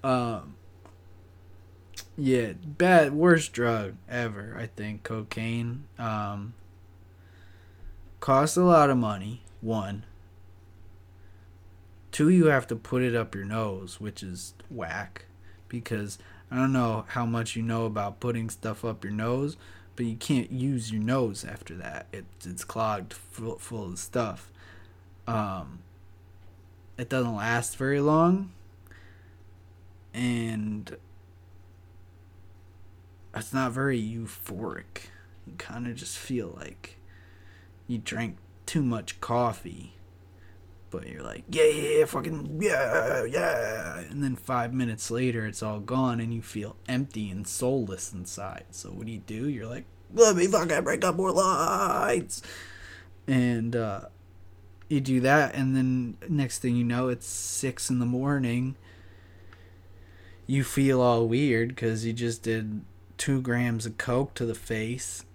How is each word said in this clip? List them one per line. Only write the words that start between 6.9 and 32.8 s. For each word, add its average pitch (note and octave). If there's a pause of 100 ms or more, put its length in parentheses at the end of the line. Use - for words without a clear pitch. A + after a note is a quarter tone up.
costs C#3
a F3+
lot D#3+
of C3
money, G#2+ (160)
one. G#2+ (2000)
Two, D3+
you F3+
have C#3+
to A#2
put B2+
it B2
up A2+
your G2
nose, G2+
which G#2
is F2+ (160)
whack, G2 (420)
because G#2+ (320)
I B2+
don't C3
know A#2
how A#2+
much A#2
you A2+
know A2+
about G2+
putting A#2
stuff A2
up G#2+
your G2
nose, B2 (380)
but A#2+
you A2+
can't B2+
use B2+
your A2
nose A#2
after -
that. -
It, F#2+ (200)
it's F2+
clogged G#2+
full, -
full G#2
of F2+
stuff. - (760)
Um, F#2+ (1200)
it A#2+
doesn't B2
last A#2
very C#3
long, E3 (1600)
and A2 (2500)